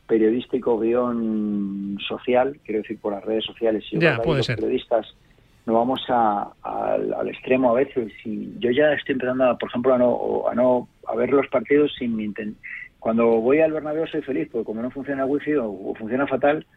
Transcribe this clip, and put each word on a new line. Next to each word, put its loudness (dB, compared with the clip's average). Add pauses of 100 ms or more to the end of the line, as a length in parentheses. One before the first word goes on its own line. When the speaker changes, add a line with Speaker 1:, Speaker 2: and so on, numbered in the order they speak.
Speaker 1:
periodístico, 2
guión -2 (100)
social, 0
quiero -4
decir, -10
por -4
las -10
redes -2
sociales. -2
Yo -2
Speaker 2:
Ya, 4
Speaker 1:
creo 2
que -4
ahí -2
Speaker 2:
puede 2
Speaker 1:
los 0
Speaker 2:
ser. -2
Speaker 1:
periodistas -2 (600)
nos 2
vamos 2
a, 2 (120)
al, -2
al -4
extremo 2
a 4
veces, 0 (120)
y -8
yo 0
ya 4
estoy -4
empezando, 0
a, 4
por -8
ejemplo, 2
a 2
no, 2
a -8
no, 2 (180)
a -4
ver 0
los 4
partidos 2
sin -2
mi -2
inten-, -8 (440)
cuando 2 (140)
voy 4
al 4
Bernabéu -4
soy -4
feliz, -4
porque -4
como -6
no -6
funciona -4
el -2
wifi 0
o, 0
o -8
funciona -2
fatal, 2 (100)